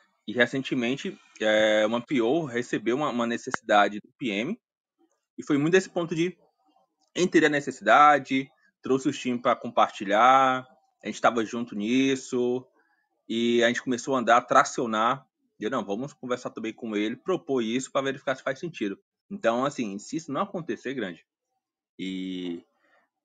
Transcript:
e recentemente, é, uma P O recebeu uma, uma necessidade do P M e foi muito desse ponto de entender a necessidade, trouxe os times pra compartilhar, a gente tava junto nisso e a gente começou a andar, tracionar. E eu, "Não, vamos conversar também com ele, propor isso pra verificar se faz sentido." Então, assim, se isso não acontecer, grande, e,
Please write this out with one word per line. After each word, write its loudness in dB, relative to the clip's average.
e -8
recentemente, -2
é, 4
uma -2
P -2
O 0
recebeu -4
uma, -2
uma -2
necessidade 0
do -20
P -6
M -4
e -14
foi 0
muito 2
desse 2
ponto -4
de -2
entender 4
a 4
necessidade, 4
trouxe 0
os -4
times -4
pra 2
compartilhar, 2
a -12
gente -8
tava 2
junto -8
nisso -2
e 2
a 4
gente -2
começou -4
a 0
andar, 4
tracionar. 0
E -10
eu, -2
"Não, -4
vamos -6
conversar -6
também -8
com -10
ele, -2
propor -2
isso -4
pra -2
verificar -6
se -12
faz -6
sentido." -6
Então, 0
assim, -4
se -12
isso -8
não -4
acontecer, -8
grande, -10
e, -8